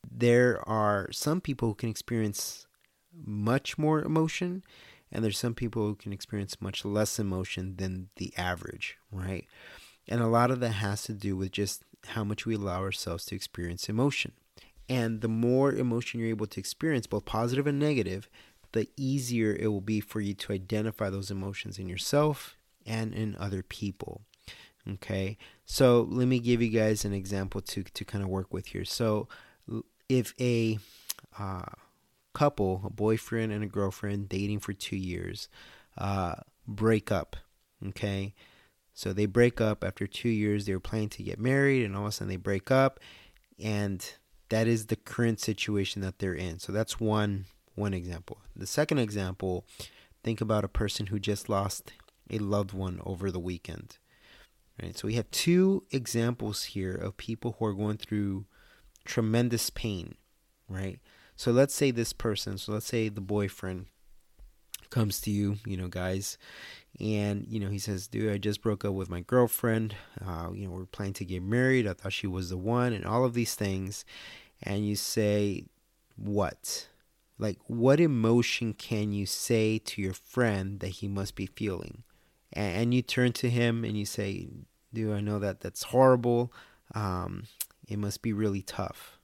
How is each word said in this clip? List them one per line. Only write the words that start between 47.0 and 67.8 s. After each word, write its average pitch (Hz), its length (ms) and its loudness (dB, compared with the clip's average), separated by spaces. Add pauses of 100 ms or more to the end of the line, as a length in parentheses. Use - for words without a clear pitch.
one, 104 460 2 (280)
one 101 200 -2
example. 87 440 -8 (160)
The 98 120 -10
second 151 320 2
example, 95 680 -2 (560)
think 113 180 -2
about 107 240 2
a 98 40 -4
person 104 380 0
who 104 120 -2
just 101 300 -2
lost 98 440 -2 (380)
a 110 80 -2
loved 101 340 0
one 92 320 -4
over 95 260 -2
the 87 100 -4
weekend, 85 580 -8 (840)
right? 90 140 -10
So - 120 -6
we 110 60 -2
have 117 160 -2
two 185 600 6
examples 117 720 0
here 92 300 -4
of 92 220 -4
people 113 420 -6
who 113 60 0
are 107 100 0
going 107 220 0
through 101 480 -2 (600)
tremendous 117 680 2
pain, 95 460 -6 (520)
right? 95 320 -6 (360)
So - 160 2
let's 139 220 8
say 139 160 4
this 117 240 0
person, 98 420 -2
so - 160 -6
let's 107 140 -2
say 113 240 0
the 101 100 -8
boyfriend 98 640 -2 (1040)
comes 107 320 0
to 107 100 -4
you, 104 260 2 (100)
you 98 100 -4
know, 90 120 -4
guys, 92 500 -2 (600)
and, 104 480 0
you 107 140 -4
know, 98 80 -2
he 101 100 -2
says, 98 280 -4